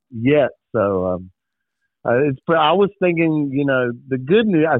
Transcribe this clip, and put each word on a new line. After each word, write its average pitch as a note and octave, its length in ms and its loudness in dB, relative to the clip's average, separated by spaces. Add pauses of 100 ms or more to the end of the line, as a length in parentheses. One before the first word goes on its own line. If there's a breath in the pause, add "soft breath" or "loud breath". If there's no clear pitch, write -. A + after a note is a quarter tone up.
(120)
yet. C3 380 2 (260)
So, G2 320 0
um, F2+ 240 -6 (760)
uh, A#2 120 2 (120)
it's, C3+ 100 -6 (100)
I D#3+ 240 2
was G3 160 2 (120)
thinking, D#3+ 500 0
you C#3 140 -2
know, B2+ 260 0 (160)
the C3 120 -4
good F3+ 260 0
news. E3 240 2
I D3 100 0